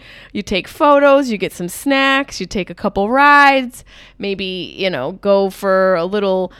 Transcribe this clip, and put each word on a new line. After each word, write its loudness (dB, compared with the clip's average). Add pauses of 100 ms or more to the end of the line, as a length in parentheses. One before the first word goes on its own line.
(340)
you -8
take -4
photos, 2
you -4
get -6
some -8
snacks, -2
you -8
take -6
a -16
couple -4
rides, 2 (320)
maybe, -8
you -2
know, -6
go 0
for 0
a 0
little -2